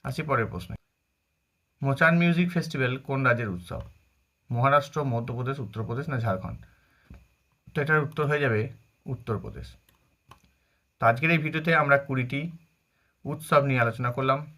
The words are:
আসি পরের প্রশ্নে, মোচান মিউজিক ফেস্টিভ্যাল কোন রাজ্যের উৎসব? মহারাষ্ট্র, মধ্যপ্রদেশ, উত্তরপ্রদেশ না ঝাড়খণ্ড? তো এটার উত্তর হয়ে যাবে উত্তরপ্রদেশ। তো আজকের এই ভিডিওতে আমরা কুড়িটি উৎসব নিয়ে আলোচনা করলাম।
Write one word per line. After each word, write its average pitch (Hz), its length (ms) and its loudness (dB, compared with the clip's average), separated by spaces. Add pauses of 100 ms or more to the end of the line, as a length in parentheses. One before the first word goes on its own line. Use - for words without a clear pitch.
আসি 131 240 -6
পরের 117 240 2
প্রশ্নে, - 240 -10 (1040)
মোচান 151 380 4
মিউজিক 175 340 4
ফেস্টিভ্যাল 131 400 0 (140)
কোন 135 100 -2 (100)
রাজ্যের 117 280 2
উৎসব? - 260 -10 (680)
মহারাষ্ট্র, 139 480 2 (140)
মধ্যপ্রদেশ, 123 520 -4
উত্তরপ্রদেশ 113 480 -6
না 131 120 4
ঝাড়খণ্ড? 95 360 -2 (1120)
তো - 100 -6
এটার 156 240 2
উত্তর - 240 -2
হয়ে 147 140 2
যাবে 110 160 2 (520)
উত্তরপ্রদেশ। - 540 -8 (1300)
তো - 120 -4
আজকের 123 240 0
এই 160 100 2
ভিডিওতে 156 260 -2 (120)
আমরা 143 140 4 (100)
কুড়িটি 131 340 -4 (840)
উৎসব 143 440 2
নিয়ে 127 160 2
আলোচনা 123 320 -2
করলাম। 135 220 2 (200)